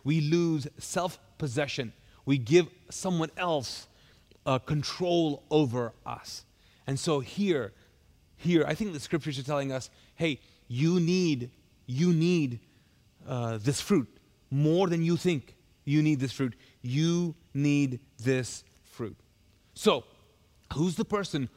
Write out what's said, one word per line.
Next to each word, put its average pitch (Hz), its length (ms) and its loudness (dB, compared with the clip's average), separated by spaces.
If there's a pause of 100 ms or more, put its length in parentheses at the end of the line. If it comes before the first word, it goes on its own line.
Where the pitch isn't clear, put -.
we 156 160 2
lose 160 460 2 (100)
self-possession. 143 1120 -6 (340)
We 139 120 4
give 143 320 4 (200)
someone 170 460 -2
else, 165 520 -4 (580)
uh, 131 140 2
control 160 920 -2
over 123 420 2 (120)
us. - 400 -14 (420)
And 135 100 -2
so 147 220 0
here, 139 540 -2 (640)
here, 165 280 4
I 143 80 0
think 196 200 -4
the 143 80 -8
scriptures 151 360 -4
are 139 60 -8
telling 139 300 -4
us, 127 160 -8 (260)
"Hey, 160 240 -2 (300)
you 160 320 2
need, 160 500 0 (340)
you 165 280 2
need, 156 480 2 (640)
uh, 117 300 -4
this 120 240 -2
fruit 170 260 2 (420)
more 156 380 2
than 170 160 0
you 170 140 2
think 165 380 -2 (300)
you 147 160 4
need 151 200 4
this 131 100 -2
fruit. 127 240 -4 (260)
You 160 540 0 (180)
need 143 460 0 (180)
this 127 460 -2 (200)
fruit." - 340 -12 (560)
So, 165 320 2 (680)
who's 160 220 0
the 151 100 -2
person 165 520 -4